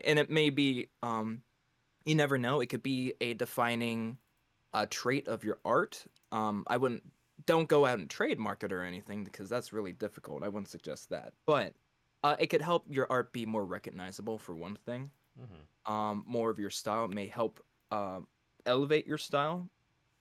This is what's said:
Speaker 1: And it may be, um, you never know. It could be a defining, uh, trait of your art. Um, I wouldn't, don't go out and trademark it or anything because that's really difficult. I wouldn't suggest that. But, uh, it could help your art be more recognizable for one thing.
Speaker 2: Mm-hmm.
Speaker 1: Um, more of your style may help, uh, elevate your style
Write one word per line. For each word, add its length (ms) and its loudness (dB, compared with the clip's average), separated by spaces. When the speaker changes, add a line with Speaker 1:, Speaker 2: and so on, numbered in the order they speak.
Speaker 1:
And 120 6
it 120 4
may 200 4
be, 400 2
um, 380 -2
you 100 4
never 220 6
know. 240 2
It 60 0
could 160 -4
be 360 0
a 140 0
defining, 840 0
uh, 160 2
trait 380 0
of 160 -4
your 220 -2
art. 400 0
Um, 360 -2
I 100 2
wouldn't, 260 0
don't 220 4
go 180 8
out 140 2
and 100 -8
trademark 540 -2
it 80 -4
or 120 -2
anything 420 -8
because 240 -14
that's 240 -4
really 180 -4
difficult. 520 -8
I 40 -4
wouldn't 220 -6
suggest 400 -10
that. 240 -8
But, 280 2
uh, 160 4
it 80 4
could 140 4
help 280 0
your 220 0
art 220 2
be 120 -4
more 200 0
recognizable 720 -8
for 180 -12
one 300 -8
thing. 260 -8
Speaker 2:
Mm-hmm. 540 -12
Speaker 1:
Um, 320 -2
more 240 0
of 100 -2
your 100 -4
style 400 -2
may 180 -4
help, 340 -2
uh, 300 -2
elevate 400 4
your 120 -4
style 520 -2